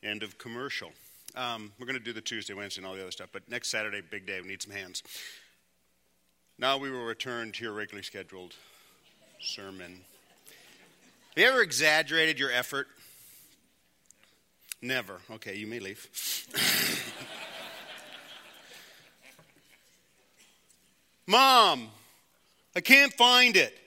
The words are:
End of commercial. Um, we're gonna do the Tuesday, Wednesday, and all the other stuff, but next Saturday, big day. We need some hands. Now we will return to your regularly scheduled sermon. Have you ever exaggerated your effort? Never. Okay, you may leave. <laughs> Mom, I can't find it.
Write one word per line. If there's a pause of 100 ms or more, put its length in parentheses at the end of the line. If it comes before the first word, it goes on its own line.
End
of
commercial. (400)
Um,
we're
gonna
do
the
Tuesday,
Wednesday,
and
all
the
other
stuff,
but
next
Saturday,
big
day.
We
need
some
hands. (1600)
Now
we
will
return
to
your
regularly
scheduled (840)
sermon. (1300)
Have
you
ever
exaggerated
your
effort? (1900)
Never. (100)
Okay,
you
may
leave. (400)
<laughs> (4000)
Mom, (880)
I
can't
find
it. (100)